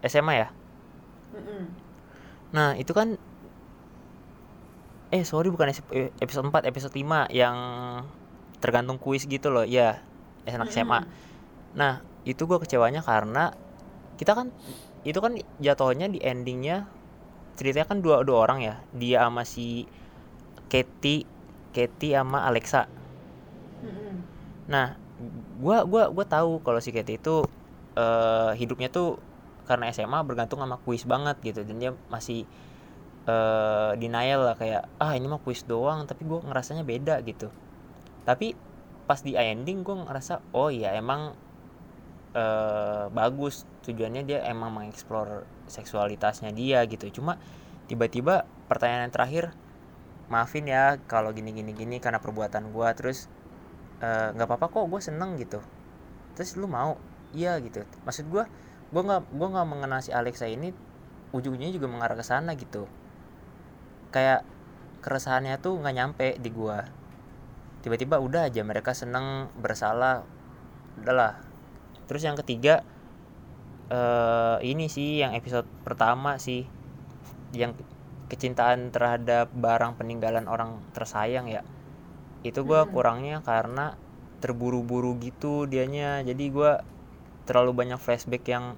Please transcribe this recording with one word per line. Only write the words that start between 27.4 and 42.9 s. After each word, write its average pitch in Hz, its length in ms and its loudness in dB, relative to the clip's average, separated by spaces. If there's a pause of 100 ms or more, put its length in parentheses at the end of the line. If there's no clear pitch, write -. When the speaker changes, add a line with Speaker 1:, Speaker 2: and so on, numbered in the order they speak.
Speaker 1:
eh, 113 580 4
hidupnya 120 360 -2
tuh 175 280 0 (480)
karena 120 220 2
S 120 120 -4
M 107 120 -2
A 156 100 2
bergantung 127 380 -2
sama 127 200 -4
kuis 120 260 -4
banget 139 360 0
gitu. 110 200 -6
Dan 107 160 -8
dia 123 140 -2 (160)
masih, 117 360 -6 (840)
eh, 110 720 4
denial 120 480 2
lah 117 140 4
kayak, 110 400 -2
"Ah, 151 160 2
ini 131 140 -2
mah 147 120 -4
kuis - 240 -6
doang," 139 420 0
tapi 143 200 -10
gua 165 160 -4
ngerasanya 143 420 -4
beda 139 400 0
gitu. 110 240 -8 (760)
Tapi 127 300 0 (520)
pas 143 140 0
di 135 160 -6
ending 123 460 0
gua 190 220 -6
ngerasa, 139 380 -6 (100)
"Oh 139 180 2
iya, 107 240 -2
emang, 135 400 -4 (960)
eh, 107 800 0